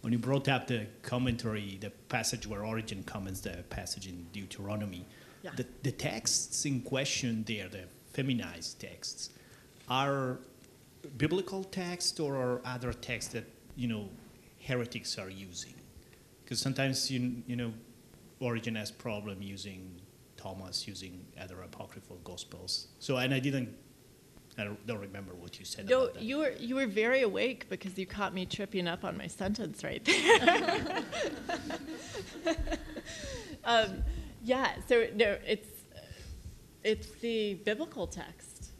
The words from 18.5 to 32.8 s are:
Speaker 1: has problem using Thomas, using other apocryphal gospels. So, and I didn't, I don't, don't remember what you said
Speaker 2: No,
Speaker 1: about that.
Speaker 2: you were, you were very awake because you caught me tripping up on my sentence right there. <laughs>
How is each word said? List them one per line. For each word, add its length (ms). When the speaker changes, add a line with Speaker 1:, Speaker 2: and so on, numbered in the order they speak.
Speaker 1:
has 160
problem 500
using 600
Thomas, 520
using 360
other 220
apocryphal 640
gospels. 640
So, 200
and 140
I 60
didn't, 380
I 60
don't, 220
don't 140
remember 340
what 240
you 60
said 240
Speaker 2:
No, 140
Speaker 1:
about 120
that. 100
Speaker 2:
you 140
were, 200
you 160
were 120
very 360
awake 480
because 260
you 80
caught 300
me 100
tripping 420
up 180
on 120
my 120
sentence 540
right 220
there. 1040
<laughs> 60